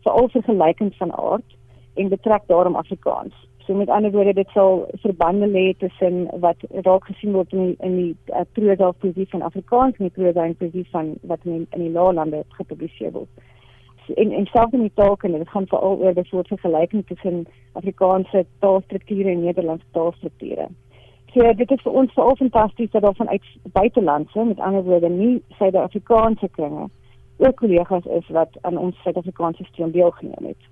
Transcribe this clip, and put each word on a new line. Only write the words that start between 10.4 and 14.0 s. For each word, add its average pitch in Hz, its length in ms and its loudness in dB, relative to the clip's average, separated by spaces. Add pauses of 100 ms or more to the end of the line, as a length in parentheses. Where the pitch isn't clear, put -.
en 165 120 -6
poësie 175 340 -8
van 156 320 -6
wat 165 220 -8
in 170 80 -6
die, 165 180 -6
in 180 100 -10
die 165 100 -6
Laalande 165 580 0
gepubliseer - 640 -12
word. - 160 -12 (760)